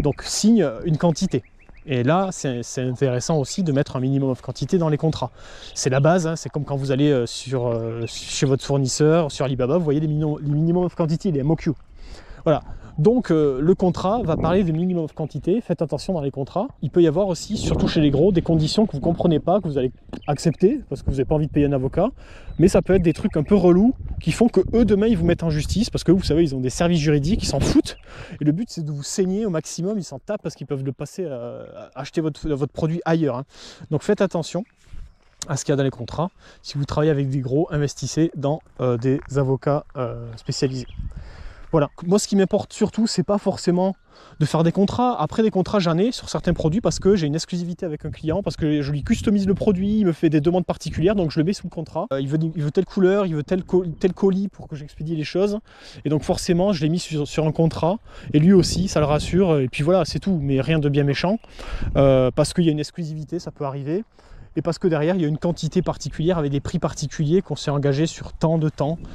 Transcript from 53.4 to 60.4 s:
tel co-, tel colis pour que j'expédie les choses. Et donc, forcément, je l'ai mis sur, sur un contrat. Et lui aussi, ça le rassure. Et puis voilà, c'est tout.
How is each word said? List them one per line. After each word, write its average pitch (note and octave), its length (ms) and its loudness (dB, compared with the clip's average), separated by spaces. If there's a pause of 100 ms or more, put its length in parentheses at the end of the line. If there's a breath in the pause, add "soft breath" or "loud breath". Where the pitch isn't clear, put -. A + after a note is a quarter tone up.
tel F#3 220 -2
co-, F#3 200 2 (140)
tel F3+ 140 2
colis G3 340 2
pour - 220 -16
que D#3+ 60 -12
j'expédie D3+ 420 -8
les D3+ 80 -4
choses. G3+ 340 0 (460 loud breath)
Et C#3 40 -2
donc, D3+ 140 2
forcément, F3+ 480 2
je D3+ 100 -2
l'ai D3+ 80 2
mis F3 100 0
sur, D3 280 -4
sur D#3 180 -2
un D#3 60 2
contrat. E3 460 2 (360 loud breath)
Et D3+ 60 6
lui F3 140 8
aussi, F3+ 340 4
ça E3+ 140 0
le D3 40 2
rassure. D#3 540 2
Et C3 80 2
puis D3 160 -4
voilà, F3 220 4
c'est - 140 -4
tout. F#3 220 0